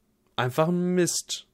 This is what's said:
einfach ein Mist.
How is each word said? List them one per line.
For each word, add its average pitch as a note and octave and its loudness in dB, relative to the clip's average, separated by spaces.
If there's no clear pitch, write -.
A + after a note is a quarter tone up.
einfach B2+ 0
ein F3 0
Mist. - -2